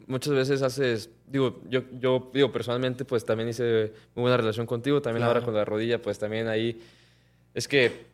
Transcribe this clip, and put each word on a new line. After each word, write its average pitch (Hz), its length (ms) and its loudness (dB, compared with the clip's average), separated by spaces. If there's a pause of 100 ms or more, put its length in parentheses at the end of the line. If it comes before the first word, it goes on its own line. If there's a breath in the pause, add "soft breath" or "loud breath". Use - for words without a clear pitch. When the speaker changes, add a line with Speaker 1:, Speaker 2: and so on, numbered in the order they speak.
Speaker 1:
muchas 131 280 -2
veces 135 280 2
haces, 123 480 0 (160)
digo, 131 340 0 (100)
yo, 127 120 2 (180)
yo, 127 360 2
digo, 135 160 4
personalmente, 123 540 -2
pues, 117 200 -2
también 113 240 0
hice 113 440 0 (200 loud breath)
muy 120 100 -4
buena 123 140 6
relación 113 300 0
contigo, 127 340 0
también 117 220 -2
ahora 120 160 2
Speaker 2:
Claro. 120 80 -2
Speaker 1:
con 110 80 -2
la 104 100 2
rodilla, 110 340 0
pues, 104 200 -4
también 110 280 -4
ahí, 113 320 -2 (760 loud breath)
es - 120 -6
que 123 460 2